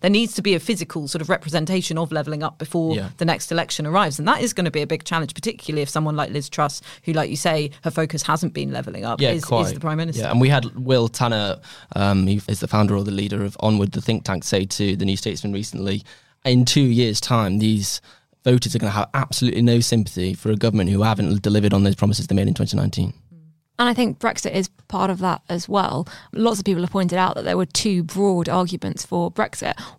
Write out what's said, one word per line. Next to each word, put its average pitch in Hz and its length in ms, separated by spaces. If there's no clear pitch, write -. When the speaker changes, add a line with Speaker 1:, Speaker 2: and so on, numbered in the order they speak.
Speaker 1:
there 185 100
needs 220 240
to 190 80
be 202 120
a 165 60
physical 165 460
sort 156 140
of 151 80
representation 165 680
of 165 120
levelling 151 320
up 156 140
before 165 400
Speaker 2:
Yeah. 98 220
Speaker 1:
the 175 80
next - 260
election 165 320
arrives. 160 340
And 151 80
that 277 140
is 240 140
gonna 180 160
be 151 100
a 147 60
big 156 180
challenge, 165 300
particularly - 480
if 139 80
someone 156 260
like 147 160
Liz 143 160
Truss, 147 320
who, 165 100
like 151 160
you 151 80
say, 151 360
her 160 60
focus 156 320
hasn't 156 320
been 139 180
levelling 98 320
up, 117 160
Speaker 2:
Yeah, 127 120
Speaker 1:
is, 151 100
is - 20
Speaker 2:
quite. 104 300
Speaker 1:
the 139 60
Prime 156 180
Minister. 160 240
Speaker 2:
Yeah, - 80
and 120 100
we 131 80
had 135 160
Will 127 300
Tanner, 107 500
um, 98 320
he 98 200
is 104 120
the - 80
founder 104 280
or 98 60
the 101 80
leader 98 340
of 101 160
Onward, 104 320
the 98 80
think 113 240
tank, 95 200
say 98 200
to 98 300
the 92 100
New 95 120
Statesman 101 360
recently, 98 520
"In 127 200
two 143 160
years' 120 400
time, 104 380
these 107 420
voters 123 320
are - 20
gonna 104 140
have 104 200
absolutely 127 480
no 117 200
sympathy 95 540
for 110 180
a 107 40
government 101 340
who 98 120
haven't 104 400
delivered 104 320
on 98 80
those 101 140
promises 104 320
they 98 80
made 98 100
in 98 80
twenty 107 220
nineteen." 98 360
Speaker 3:
And 240 80
I 240 60
think 233 240
Brexit - 360
is 190 140
part 190 200
of 185 120
that 180 280
as 175 200
well. 185 400
Lots 220 260
of 190 60
people 180 180
have 175 80
pointed 180 260
out 185 200
that - 80
there 180 120
were 185 100
two 190 360
broad 185 460
arguments 180 580
for 175 240
Brexit. - 480